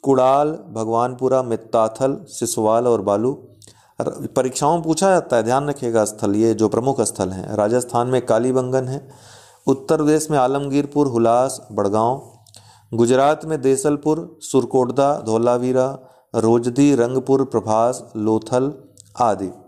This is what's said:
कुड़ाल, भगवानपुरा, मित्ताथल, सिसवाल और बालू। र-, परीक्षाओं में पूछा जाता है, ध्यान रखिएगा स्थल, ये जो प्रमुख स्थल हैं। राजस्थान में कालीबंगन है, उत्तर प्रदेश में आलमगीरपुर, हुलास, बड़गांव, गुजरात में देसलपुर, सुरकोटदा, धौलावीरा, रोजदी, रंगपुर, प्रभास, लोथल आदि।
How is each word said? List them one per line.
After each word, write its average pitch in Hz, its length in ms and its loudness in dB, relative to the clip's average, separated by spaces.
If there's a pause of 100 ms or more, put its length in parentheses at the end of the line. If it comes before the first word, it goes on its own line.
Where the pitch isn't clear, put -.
कुड़ाल, 135 460 2
भगवानपुरा, 123 920 -2
मित्ताथल, 117 760 -2 (100)
सिसवाल 113 580 0
और 113 160 2
बालू। 104 460 -2 (520)
र-, 131 360 -6
परीक्षाओं 135 380 0
में 170 80 -2
पूछा 160 280 0
जाता 160 260 2
है, 113 60 2
ध्यान 131 260 0
रखिएगा 117 360 0
स्थल, 101 320 -2
ये 113 180 2
जो 104 140 2
प्रमुख 127 320 0
स्थल 101 280 -2
हैं। 95 260 -8
राजस्थान 120 540 0
में 127 180 0
कालीबंगन 127 580 0
है, 131 240 -10 (580)
उत्तर 135 300 0
प्रदेश 151 340 2
में 147 80 2
आलमगीरपुर, 139 680 0
हुलास, 120 680 2
बड़गांव, 110 600 -2 (600)
गुजरात 131 500 2
में 156 180 -6
देसलपुर, 147 800 -2
सुरकोटदा, 131 840 0
धौलावीरा, 123 720 0 (360)
रोजदी, 120 600 2
रंगपुर, 131 500 0
प्रभास, 113 600 0 (120)
लोथल 110 580 -2 (460)
आदि। 98 300 0 (180)